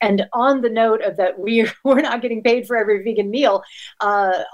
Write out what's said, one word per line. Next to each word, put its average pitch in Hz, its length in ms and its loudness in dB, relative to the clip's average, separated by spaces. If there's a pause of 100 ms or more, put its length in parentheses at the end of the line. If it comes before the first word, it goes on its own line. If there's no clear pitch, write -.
and 202 320 0
on 262 280 2
the 240 80 0
note 226 340 2
of 202 160 -4
that 185 200 0
we're, 220 400 0
<laughs> - 60 -20
we're 269 160 4
not 240 200 -2
getting 226 220 -4
paid 240 240 2
for 240 100 -2
every 208 280 0
vegan 208 260 -2
meal, 214 320 2 (380)
uh, 202 420 0 (120)